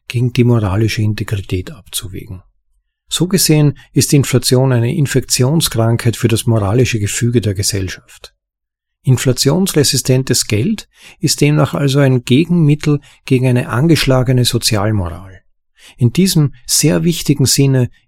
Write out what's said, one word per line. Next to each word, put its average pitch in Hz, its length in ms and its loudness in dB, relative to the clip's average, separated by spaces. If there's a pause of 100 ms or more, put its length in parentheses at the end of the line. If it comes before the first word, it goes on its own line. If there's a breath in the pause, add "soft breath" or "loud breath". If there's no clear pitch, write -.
gegen 120 260 -2
die 120 120 2
moralische 110 580 0
Integrität 107 720 -4
abzuwägen. 92 680 -14 (680)
So - 180 -2
gesehen 151 520 2 (140)
ist - 200 0
Inflation 131 600 2
eine 120 220 0
Infektionskrankheit 123 1200 0
für - 120 -2
das 113 180 -2
moralische 113 520 0
Gefüge 117 420 -2
der 101 140 -2
Gesellschaft. - 800 -8 (680)
Inflationsresistentes 135 1400 0
Geld 147 420 -4 (300 loud breath)
ist - 220 -2
demnach 147 320 2
also 143 280 0
ein 131 240 2
Gegenmittel 151 760 2 (240 soft breath)
gegen 131 220 0
eine 123 240 0
angeschlagene 127 760 2
Sozialmoral. 98 960 -4 (540 loud breath)
In 120 160 2
diesem 165 420 2 (120)
sehr 165 380 0
wichtigen 147 420 0
Sinne 135 420 2 (200)